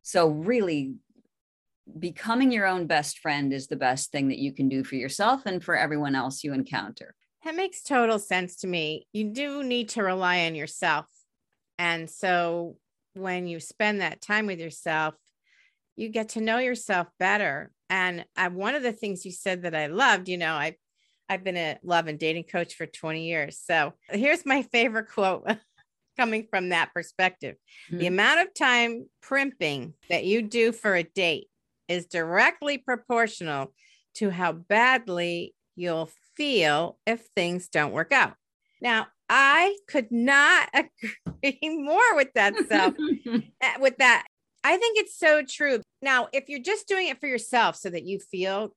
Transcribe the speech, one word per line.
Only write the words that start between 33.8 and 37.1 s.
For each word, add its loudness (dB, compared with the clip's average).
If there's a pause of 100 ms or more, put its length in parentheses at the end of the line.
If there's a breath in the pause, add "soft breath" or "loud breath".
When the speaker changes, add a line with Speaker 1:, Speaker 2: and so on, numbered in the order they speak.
Speaker 2:
to 0
how -2
badly 0 (200)
you'll -4 (260)
feel 2
if -2